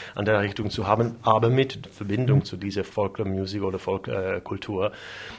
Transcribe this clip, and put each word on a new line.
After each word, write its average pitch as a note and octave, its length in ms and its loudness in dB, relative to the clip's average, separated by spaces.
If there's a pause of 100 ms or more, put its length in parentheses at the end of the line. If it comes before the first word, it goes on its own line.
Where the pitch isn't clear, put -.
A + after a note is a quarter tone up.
(140)
andere G#2 280 4
Richtung G#2 280 -2
zu G2+ 160 -4
haben, A2+ 360 2
aber A2+ 280 6
mit C3+ 400 2
Verbindung B2 540 2
zu - 120 -10
dieser F#2+ 280 -2
Folkmusik F#2+ 800 -2
oder F#2+ 180 -2
Folkkultur. F#2+ 1120 -2
Äh, - 40 -16 (420)